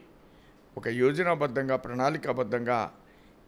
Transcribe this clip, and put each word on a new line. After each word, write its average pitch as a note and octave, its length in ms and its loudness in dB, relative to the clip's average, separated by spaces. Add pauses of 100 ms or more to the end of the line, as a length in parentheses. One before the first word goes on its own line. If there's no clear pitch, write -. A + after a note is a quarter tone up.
(760)
ఒక G#2 100 -6
యోజనాబద్ధంగా, C3+ 880 2
ప్రణాళికాబద్ధంగా B2 1160 -2 (560)